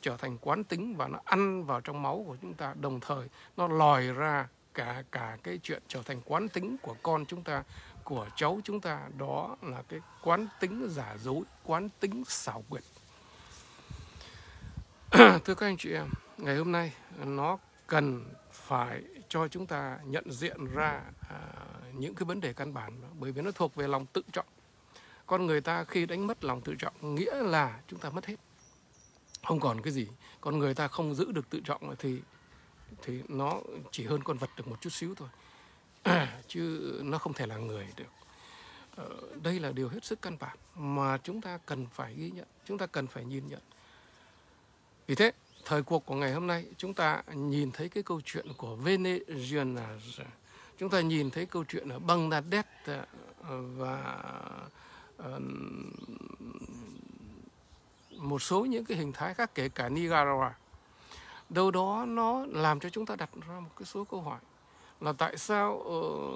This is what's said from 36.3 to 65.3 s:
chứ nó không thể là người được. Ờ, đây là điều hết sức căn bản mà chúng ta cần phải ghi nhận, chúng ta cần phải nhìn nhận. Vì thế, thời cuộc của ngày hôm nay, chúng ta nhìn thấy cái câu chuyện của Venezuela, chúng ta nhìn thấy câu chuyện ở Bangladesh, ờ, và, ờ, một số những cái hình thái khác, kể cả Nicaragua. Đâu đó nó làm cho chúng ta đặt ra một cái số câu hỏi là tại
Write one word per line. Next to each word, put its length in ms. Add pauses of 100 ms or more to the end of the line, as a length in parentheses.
chứ 440 (120)
nó 140
không 160
thể 140
là 100
người 380
được. 160 (840)
Ờ, 140 (340)
đây 160
là 120
điều 180
hết 160
sức 160
căn 180
bản 180 (180)
mà 420
chúng 240
ta 240
cần 280
phải 200
ghi 180
nhận, 160 (180)
chúng 120
ta 80
cần 220
phải 180
nhìn 220
nhận. 140 (1500)
Vì 80
thế, 160 (340)
thời 180
cuộc 220
của 100
ngày 180
hôm 140
nay, 180 (120)
chúng 160
ta 300 (100)
nhìn 380
thấy 180
cái 140
câu 220
chuyện 220 (100)
của 260
Venezuela, 1120 (800)
chúng 120
ta 120
nhìn 300
thấy 140
câu 180
chuyện 260
ở 100
Bangladesh, 680 (760)
ờ, 200
và, 600 (960)
ờ, 220 (2750)
một 220
số 260
những 200
cái 120
hình 160
thái 200
khác, 220
kể 140
cả 200
Nicaragua. 600 (1000)
Đâu 220
đó 360
nó 380
làm 340
cho 100
chúng 160
ta 100
đặt 140 (180)
ra 120
một 180
cái 80
số 180
câu 180
hỏi 180 (600)
là 120
tại 240